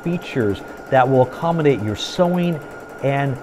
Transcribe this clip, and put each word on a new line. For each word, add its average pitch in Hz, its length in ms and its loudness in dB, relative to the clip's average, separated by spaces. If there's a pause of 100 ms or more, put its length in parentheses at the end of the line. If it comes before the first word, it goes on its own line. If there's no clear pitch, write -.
features 131 600 -2 (280)
that 131 160 6
will 131 160 6
accommodate 147 600 2
your 104 140 -2
sewing 175 640 0 (440)
and 139 400 0